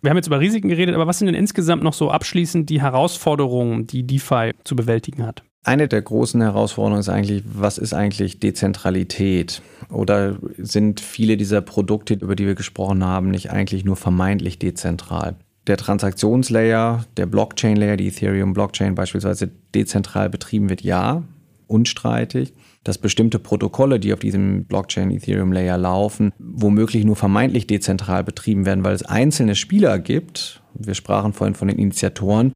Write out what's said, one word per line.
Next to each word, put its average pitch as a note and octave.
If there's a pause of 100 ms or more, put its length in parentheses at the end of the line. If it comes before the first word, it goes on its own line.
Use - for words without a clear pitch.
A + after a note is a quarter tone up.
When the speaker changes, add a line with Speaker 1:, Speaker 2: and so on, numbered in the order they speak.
Speaker 1:
Wir C#3+
haben E3+
jetzt F3
über D3
Risiken G3
geredet, F3
aber E3
was F3
sind G3+
denn F3
insgesamt E3+
noch D#3+
so -
abschließend E3
die D3+
Herausforderungen, C3
die B2+
DeFi B2+ (140)
zu C3+
bewältigen A#2
hat? - (200)
Speaker 2:
Eine C3+
der G#2+
großen A#2
Herausforderungen G#2
ist G2
eigentlich, G2+
was G#2
ist A2
eigentlich G2+
Dezentralität? F#2+ (260)
Oder G2+ (220)
sind G#2+
viele A2
dieser G#2
Produkte, G#2
über F#2+
die G2+
wir G2
gesprochen F#2+
haben, F#2
nicht F#2+
eigentlich G2
nur F#2+
vermeintlich F#2
dezentral? E2+ (300)
Der G2+
Transaktionslayer, A2+ (100)
der F#2
Blockchain-Layer, G#2
die F#2+
Ethereum-Blockchain G2
beispielsweise F#2+ (240)
dezentral G2+
betrieben G2+
wird, F#2
ja, G2 (440)
unstreitig. A#2 (320)
Dass G2+
bestimmte A2
Protokolle, A2+
die G2+
auf G2+
diesem G2
Blockchain-Ethereum-Layer F#2+
laufen, G2
womöglich A2
nur G#2
vermeintlich G#2+
dezentral F#2+
betrieben G2
werden, F#2+
weil G2
es F#2
einzelne A2+
Spieler E3+
gibt. - (120)
Wir G#2
sprachen G2+
vorhin G2+
von G2
den G2
Initiatoren G2+